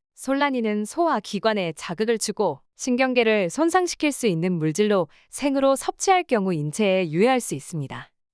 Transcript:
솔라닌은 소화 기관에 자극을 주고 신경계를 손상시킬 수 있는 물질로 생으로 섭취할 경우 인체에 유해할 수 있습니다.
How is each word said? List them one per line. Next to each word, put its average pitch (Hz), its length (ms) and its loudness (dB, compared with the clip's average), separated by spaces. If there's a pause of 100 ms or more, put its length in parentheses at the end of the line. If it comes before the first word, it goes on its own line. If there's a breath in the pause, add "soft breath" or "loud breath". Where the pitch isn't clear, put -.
(140)
솔라닌은 254 680 -2
소화 302 360 0
기관에 202 540 -2
자극을 220 440 -2
주고 190 420 -2 (160)
신경계를 240 720 2
손상시킬 330 640 0
수 - 140 -2
있는 180 260 0
물질로 175 560 0 (220 soft breath)
생으로 269 460 0
섭취할 370 480 0
경우 190 280 0
인체에 175 580 0
유해할 233 300 4
수 - 140 -6
있습니다. 139 560 -10 (240)